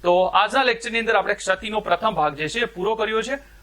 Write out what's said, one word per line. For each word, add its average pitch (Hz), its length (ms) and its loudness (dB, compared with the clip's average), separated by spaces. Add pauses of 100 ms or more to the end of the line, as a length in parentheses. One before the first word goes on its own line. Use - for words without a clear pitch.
તો 175 220 4
આજના 208 400 2
લેક્ચરની 233 360 -2
અંદર 226 160 0
આપણે 202 180 2
ક્ષતિનો 214 460 -2
પ્રથમ 175 340 0
ભાગ 151 220 0
જે 151 120 -4
છે 233 120 -4
એ 240 60 0
પૂરો 220 300 -2
કર્યો 220 260 -2
છે. 262 160 -4 (260)